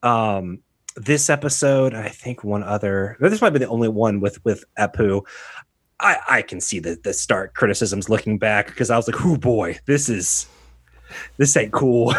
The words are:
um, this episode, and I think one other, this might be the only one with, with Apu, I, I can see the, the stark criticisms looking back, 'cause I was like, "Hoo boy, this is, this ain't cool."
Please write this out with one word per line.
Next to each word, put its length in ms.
um, 560
this 340
episode, 640
and 100
I 60
think 340
one 200
other, 560
this 220
might 100
be 80
the 80
only 200
one 320
with, 240
with 200
Apu, 480
I, 180
I 140
can 180
see 200
the, 240
the 100
stark 400
criticisms 560
looking 300
back, 360
'cause 140
I 80
was 100
like, 100
"Hoo 200
boy, 480
this 240
is, 380
this 180
ain't 160
cool." 480